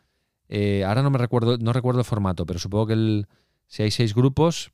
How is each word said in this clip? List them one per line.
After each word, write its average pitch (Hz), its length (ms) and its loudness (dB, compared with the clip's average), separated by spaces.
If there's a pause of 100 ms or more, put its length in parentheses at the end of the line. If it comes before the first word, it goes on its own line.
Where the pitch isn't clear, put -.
(500)
eh, 101 360 0
ahora 107 160 0
no 143 80 2
me 135 80 0
recuerdo, 120 400 0
no 117 160 0
recuerdo 123 280 0
el 120 40 0
formato, 95 400 -2
pero 87 140 -6
supongo 104 260 -2
que 110 80 -2
el, 110 340 0 (400)
si - 140 -8
hay 107 80 0
seis 110 240 0
grupos, 135 600 0